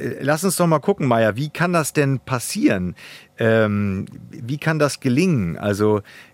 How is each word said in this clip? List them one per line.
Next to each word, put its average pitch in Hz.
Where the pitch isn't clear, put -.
lass 151
uns 190
doch 175
mal 156
gucken, 185
Maya, 113
wie 147
kann 175
das 160
denn 139
passieren? 120
Ähm, 104
wie 120
kann 156
das 147
gelingen? 131
Also, 104